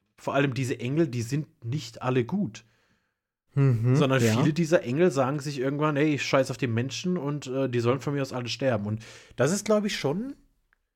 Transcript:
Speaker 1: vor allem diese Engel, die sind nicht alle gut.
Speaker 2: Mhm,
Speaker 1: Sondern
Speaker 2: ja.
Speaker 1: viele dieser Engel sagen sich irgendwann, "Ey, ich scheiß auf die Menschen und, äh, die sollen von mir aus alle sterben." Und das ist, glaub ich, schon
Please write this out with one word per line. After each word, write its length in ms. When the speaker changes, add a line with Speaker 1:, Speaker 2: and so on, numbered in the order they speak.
Speaker 1:
vor 180
allem 180
diese 260
Engel, 300
die 140
sind 420
nicht 380
alle 220
gut. 400
Speaker 2:
Mhm, 420
Speaker 1:
Sondern 240
Speaker 2:
ja. 0
Speaker 1:
viele 320
dieser 300
Engel 280
sagen 280
sich 200
irgendwann, 380
"Ey, 180
ich 100
scheiß 260
auf 60
die 100
Menschen 500
und, 300
äh, 220
die 120
sollen 200
von 140
mir 80
aus 100
alle 160
sterben." 380
Und 180
das 160
ist, 120
glaub 200
ich, 120
schon 380